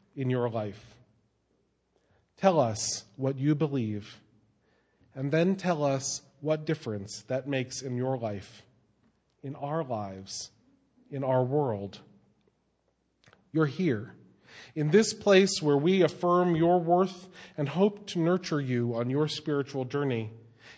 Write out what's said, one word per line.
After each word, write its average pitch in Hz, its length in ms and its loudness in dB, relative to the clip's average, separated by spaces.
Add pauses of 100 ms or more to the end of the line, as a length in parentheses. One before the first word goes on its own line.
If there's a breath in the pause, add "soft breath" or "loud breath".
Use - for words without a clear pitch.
(160)
in 131 140 -4
your 123 200 0
life? 107 460 -8 (1400)
Tell 180 240 4
us 110 420 -2 (140)
what 135 200 -2
you 143 180 2
believe, 123 640 -4 (960)
and 135 160 -4
then 175 260 2
tell 175 260 -2
us 135 380 -2 (180)
what 156 260 -2
difference 107 640 -6
that 131 200 -4
makes 131 340 -4
in 127 160 -6
your 131 200 -2
life, 104 460 -10 (800)
in 139 120 -12
our 151 280 -4
lives, 98 640 -8 (600)
in 135 140 -6
our 127 180 4
world. 123 560 -2 (1500)
You're 156 140 2
here, 131 480 -2 (600 loud breath)
in 151 160 0
this 214 220 6
place 196 480 4
where 147 160 4
we 180 240 4
affirm 175 540 4
your 170 240 4
worth 180 480 0 (300 loud breath)
and 143 120 -2
hope 202 380 0
to - 120 -4
nurture 170 420 0
you 120 320 0
on 120 160 -2
your 147 180 0
spiritual 143 580 -4
journey, 123 460 -2 (460 soft breath)